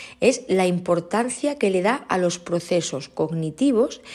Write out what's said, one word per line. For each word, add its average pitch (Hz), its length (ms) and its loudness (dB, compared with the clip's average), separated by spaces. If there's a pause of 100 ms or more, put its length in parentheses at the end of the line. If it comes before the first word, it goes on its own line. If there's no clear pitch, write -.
(220)
es 254 260 4
la 185 180 2
importancia 180 920 0
que 208 120 2
le 185 120 2
da 214 140 2 (120)
a - 100 0
los 175 220 0
procesos 160 720 -2
cognitivos 165 880 0 (160)